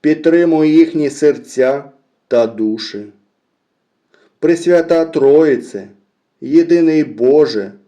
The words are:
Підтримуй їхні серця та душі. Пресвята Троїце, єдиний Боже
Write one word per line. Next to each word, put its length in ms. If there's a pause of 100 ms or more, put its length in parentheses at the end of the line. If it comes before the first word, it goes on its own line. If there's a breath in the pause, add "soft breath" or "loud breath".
Підтримуй 680
їхні 400
серця 720 (440)
та 200
душі. 580 (1300)
Пресвята 680
Троїце, 840 (540)
єдиний 640
Боже 680 (160)